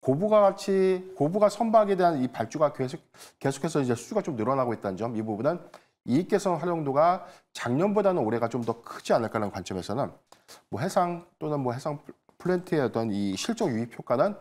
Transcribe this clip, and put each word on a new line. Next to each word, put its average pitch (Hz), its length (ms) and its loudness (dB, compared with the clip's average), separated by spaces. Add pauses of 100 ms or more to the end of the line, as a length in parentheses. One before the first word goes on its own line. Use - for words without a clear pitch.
고부가 208 380 4
같이, 190 760 2
고부가 196 320 2
선박에 214 480 4
대한 170 260 2
이 127 60 -2
발주가 143 440 -2
계속, 127 280 -6 (380)
계속해서 151 420 -2
이제 123 140 2
수주가 208 260 -4
좀 175 140 -6
늘어나고 120 400 0
있다는 98 220 -6
점, 113 200 -6
이 110 60 -4
부분은 113 380 -2 (460)
이익 147 220 0
개선 185 280 0
활용도가 165 680 0 (280)
작년보다는 185 680 2
올해가 113 280 0
좀 120 160 -2
더 113 180 -4
크지 - 300 -6
않을까라는 110 400 0
관점에서는 98 580 -6 (580)
뭐 104 120 -6
해상 175 440 -2 (140)
또는 151 220 -2
뭐 123 120 0
해상 143 320 -6
플-, - 80 -20 (260)
플랜트의 175 440 0
어떤 113 300 0
이 98 240 -2
실적 220 340 -2
유입 117 260 -4
효과는 160 440 0